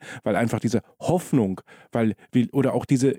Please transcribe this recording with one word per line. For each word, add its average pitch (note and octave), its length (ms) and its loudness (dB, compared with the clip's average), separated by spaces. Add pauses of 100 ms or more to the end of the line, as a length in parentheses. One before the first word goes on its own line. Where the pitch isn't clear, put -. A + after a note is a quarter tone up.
(220)
weil G#2+ 120 0
einfach A2 260 0
diese A2+ 220 0 (180)
Hoffnung, C3 600 0 (300)
weil, A2+ 240 0 (160)
wie, B2 200 2
oder C3 240 0
auch B2 100 -2
diese C3 340 2